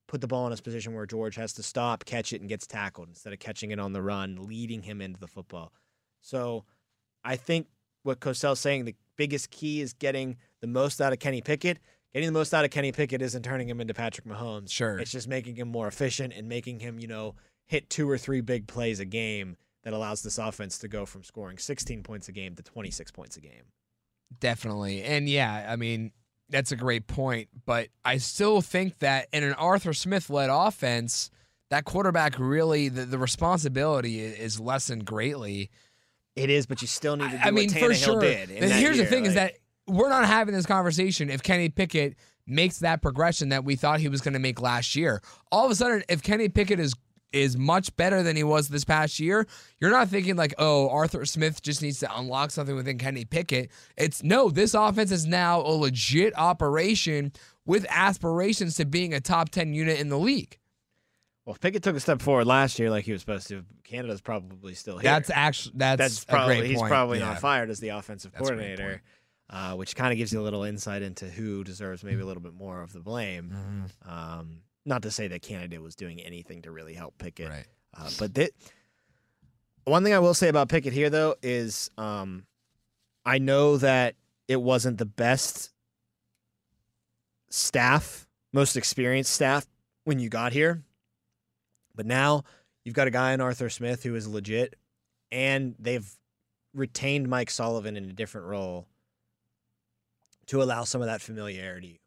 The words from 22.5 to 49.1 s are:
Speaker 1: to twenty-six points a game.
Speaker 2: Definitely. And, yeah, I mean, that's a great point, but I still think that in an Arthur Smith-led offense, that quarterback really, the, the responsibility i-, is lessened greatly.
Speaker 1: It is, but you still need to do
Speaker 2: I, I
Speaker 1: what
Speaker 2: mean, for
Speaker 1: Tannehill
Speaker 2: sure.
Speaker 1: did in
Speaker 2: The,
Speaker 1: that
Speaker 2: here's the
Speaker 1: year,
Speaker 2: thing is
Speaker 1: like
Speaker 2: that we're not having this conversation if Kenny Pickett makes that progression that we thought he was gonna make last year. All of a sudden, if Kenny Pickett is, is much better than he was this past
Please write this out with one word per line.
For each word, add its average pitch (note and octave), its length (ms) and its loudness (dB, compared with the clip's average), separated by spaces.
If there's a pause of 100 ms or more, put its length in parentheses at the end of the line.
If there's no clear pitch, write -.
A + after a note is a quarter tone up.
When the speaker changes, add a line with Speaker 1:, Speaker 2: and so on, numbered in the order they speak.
Speaker 1:
to E2+ 60 -20
twenty-six - 500 -14
points C#2+ 260 -18
a - 20 -20
game. B1+ 240 -20 (760)
Speaker 2:
Definitely. G#2 640 -4
And, C#3+ 240 0
yeah, A#2 440 0
I A#2 60 -4
mean, A2+ 360 -4 (380)
that's C3+ 200 -2
a C#3 60 -4
great A#2 300 -2
point, B2+ 420 -4 (160)
but A#2 240 -2 (160)
I B2+ 140 0
still G3+ 420 2
think F#3 380 -2
that C3+ 340 0
in D3+ 100 0
an C#3 120 0
Arthur E3+ 400 2
Smith-led C#3+ 560 0
offense, C3+ 800 0 (400)
that C#3+ 160 0
quarterback E3+ 520 2
really, D3 520 2
the, B2+ 160 -6
the B2+ 120 -4
responsibility C3+ 1040 0
i-, A2 60 -6
is A2 320 -6
lessened A#2+ 460 -4
greatly. G#2+ 640 -4 (640)
Speaker 1:
It C3+ 140 0
is, C#3+ 160 4
but C3 160 -6
you A#2+ 60 -8
still D3 280 -2
need C#3+ 140 -4
to - 0 -
do B2+ 80 -6
Speaker 2:
I, - 20 -8
I - 60 4
Speaker 1:
what G#3 80 4
Speaker 2:
mean, G#3 160 4
for - 80 2
Speaker 1:
Tannehill A#3 260 4
Speaker 2:
sure. - 160 4
Speaker 1:
did F#2+ 300 2
in G2 100 -8
Speaker 2:
The, - 80 4
Speaker 1:
that - 120 6
Speaker 2:
here's C#4+ 180 6
the A3 60 6
Speaker 1:
year, - 60 0
Speaker 2:
thing B3 140 4
is F#3 100 4
Speaker 1:
like F#3+ 180 4
Speaker 2:
that - 400 -10
we're A3 180 6
not C4 160 6
having G#3 280 4
this F#3 120 0
conversation F3+ 640 2
if C3+ 120 -4
Kenny F3 260 2
Pickett D3+ 480 0 (300)
makes E3 340 2
that E3 220 2
progression D#3 480 2
that C3+ 140 0
we C#3 120 0
thought D3+ 240 2
he D3+ 80 2
was C#3 120 -2
gonna C3+ 180 -2
make C3 220 -2
last A#2+ 340 0
year. C#3 280 2 (280)
All G#3+ 140 6
of C4+ 60 4
a A3+ 40 4
sudden, A3 340 2
if E3+ 140 0
Kenny G#3+ 260 2
Pickett G3 300 2
is, C#3+ 160 0 (380)
is C#3 240 4
much E3 400 2
better F#3 260 4
than E3 140 2
he D3+ 80 2
was D3+ 240 4
this C#3+ 160 -2
past D#3 340 2